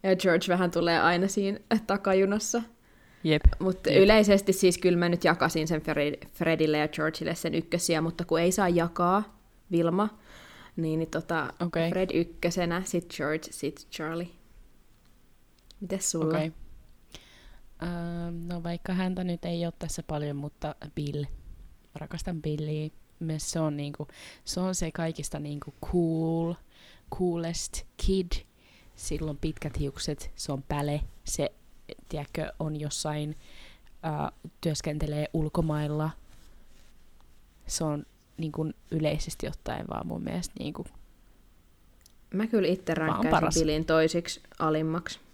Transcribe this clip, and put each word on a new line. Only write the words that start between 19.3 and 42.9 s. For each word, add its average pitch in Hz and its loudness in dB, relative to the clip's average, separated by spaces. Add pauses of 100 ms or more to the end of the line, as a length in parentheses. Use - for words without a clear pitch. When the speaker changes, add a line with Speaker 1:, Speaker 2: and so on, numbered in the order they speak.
Speaker 2:
ei 170 -2
oo 170 -4
tässä 160 -8
paljon, 147 -4
mutta 147 -8 (200)
Bill. 143 -4 (600)
Mä - -20
rakastan 160 -8
Billiä. 151 -4 (280)
Mielestäni 156 -6
se 165 0
on, 151 0
niinku, 147 -8 (360)
se - -4
on 185 0
se 165 -2
kaikista, 160 -4
niinku, 147 -8 (180)
cool, 165 0 (640)
coolest 170 -2 (240)
kid. 185 2 (640)
Sillä 156 -4
on 139 -6
pitkät - -4
hiukset, 143 -4
se - -6
on 139 -4
päle, 147 -2 (240)
se, - -2 (560)
tiedätkö, 151 -6
on 151 -4
jossain, 151 -4 (680)
äh, 151 -2 (280)
työskentelee 151 -2
ulkomailla. 156 0 (1600)
Se - -4
on, 147 -2 (300)
niinku, 160 -4 (200)
yleisesti 156 -2
ottaen - -8
vaan - -6
mun - -6
mielestä, - -6
niinku, - -8 (1500)
Speaker 1:
Mä 208 0
kyllä 208 4
itse 180 0